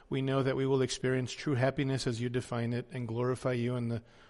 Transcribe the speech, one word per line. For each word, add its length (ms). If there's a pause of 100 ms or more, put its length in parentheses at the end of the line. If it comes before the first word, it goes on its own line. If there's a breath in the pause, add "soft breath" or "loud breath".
we 120
know 200
that 140
we 100
will 160
experience 500
true 220
happiness 540
as 120
you 100
define 440
it 180
and 160
glorify 440
you 240
in 140
the 120 (280 soft breath)